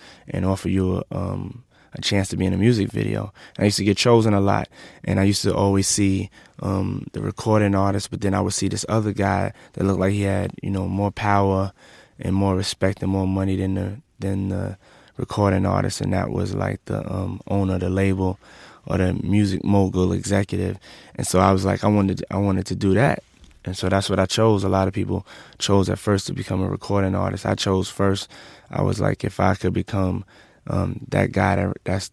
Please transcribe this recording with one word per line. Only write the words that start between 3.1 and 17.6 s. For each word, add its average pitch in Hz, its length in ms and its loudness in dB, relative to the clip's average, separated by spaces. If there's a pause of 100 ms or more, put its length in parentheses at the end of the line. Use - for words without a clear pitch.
And - 60 -2
I - 40 4
used 101 120 2
to 98 60 -2
get 101 120 2
chosen 113 380 4
a 98 60 4
lot, 98 280 0 (360)
and 98 140 0
I 98 60 4
used 101 180 2
to 98 120 0
always 98 340 2
see, 98 400 0 (320)
um, 95 520 -4
the 104 100 -6
recording 104 520 2
artist, 98 360 0
but 95 100 -8
then 98 140 0
I 95 60 2
would 98 120 0
see 98 160 -2
this 101 200 -4
other 107 240 0
guy 98 400 -2 (220)
that 95 100 -2
looked 95 160 2
like 98 120 2
he 101 100 -2
had, 95 300 -2 (100)
you 101 80 -4
know, 95 180 -2
more 98 220 -2
power 98 600 2 (460)
and 95 160 -2
more 98 220 2
respect 92 460 -2
and 95 80 -2
more 95 160 0
money 95 300 0
than 95 180 -2
the, 98 220 -4 (220)
than 98 300 -4
the 95 280 -6 (400)
recording 95 500 2
artist, 98 340 0
and 95 120 -2
that 95 180 -2
was, 95 240 -4
like, 98 320 -4
the, 104 260 -6
um, 95 340 -6
owner 98 280 0